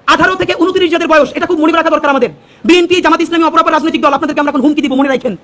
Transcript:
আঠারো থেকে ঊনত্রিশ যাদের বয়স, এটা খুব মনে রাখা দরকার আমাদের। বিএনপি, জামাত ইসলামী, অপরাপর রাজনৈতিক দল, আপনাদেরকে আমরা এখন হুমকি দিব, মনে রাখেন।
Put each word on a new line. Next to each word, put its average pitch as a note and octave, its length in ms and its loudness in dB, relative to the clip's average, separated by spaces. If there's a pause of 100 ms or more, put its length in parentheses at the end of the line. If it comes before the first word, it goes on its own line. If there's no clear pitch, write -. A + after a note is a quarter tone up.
আঠারো F#4 280 2
থেকে F4+ 240 -2
ঊনত্রিশ F4+ 320 0
যাদের E4 160 0
বয়স, D4+ 280 2
এটা E4 100 -4
খুব E4+ 140 -2
মনে D#4+ 140 2
রাখা D#4+ 160 0
দরকার D4+ 200 0
আমাদের। B3 200 0 (360)
বিএনপি, F4 360 2
জামাত E4+ 200 0
ইসলামী, E4 220 0
অপরাপর E4 280 2
রাজনৈতিক D#4 300 -2
দল, C#4+ 120 2
আপনাদেরকে C#4+ 260 -2
আমরা D4 100 -2
এখন C#4+ 120 -2
হুমকি D4+ 200 2
দিব, C#4+ 120 -2
মনে C#4 160 2
রাখেন। B3+ 340 -2